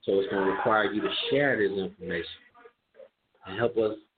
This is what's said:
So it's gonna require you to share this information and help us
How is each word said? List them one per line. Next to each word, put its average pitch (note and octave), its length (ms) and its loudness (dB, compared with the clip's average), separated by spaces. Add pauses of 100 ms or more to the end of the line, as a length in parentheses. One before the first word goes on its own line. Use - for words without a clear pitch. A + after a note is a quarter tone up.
So G2 160 2
it's G2 120 0
gonna G2 200 2
require G#2+ 400 2
you G#2 100 -2
to G2 120 -2 (160)
share C3+ 280 2
this G2 200 0
information F2 480 -6 (1200)
and F#2+ 120 -8
help A#2 200 0
us A2 200 0 (200)